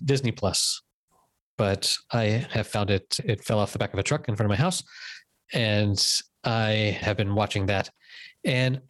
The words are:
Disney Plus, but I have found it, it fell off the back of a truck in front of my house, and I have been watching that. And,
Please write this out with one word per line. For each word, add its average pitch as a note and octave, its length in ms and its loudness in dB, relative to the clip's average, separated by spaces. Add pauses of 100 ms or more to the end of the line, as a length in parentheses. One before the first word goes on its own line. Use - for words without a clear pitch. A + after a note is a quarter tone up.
Disney C3 260 2
Plus, - 520 -2 (760)
but G2 340 2 (200)
I A2+ 380 2
have A2 180 -2
found G#2 220 -2
it, - 340 0
it - 180 -2
fell G#2+ 160 0
off G2+ 140 0
the - 60 -8
back A2 140 -2
of G#2 60 -2
a G2 60 0
truck D3 240 -2
in G#2 80 -2
front G#2+ 100 2
of G2+ 100 2
my B2 60 2
house, F3+ 200 0 (720)
and G#2 480 2 (440)
I G#2+ 560 2
have G#2 160 0
been G2+ 180 0
watching G2+ 320 0
that. F#2+ 240 0 (540)
And, C3 460 2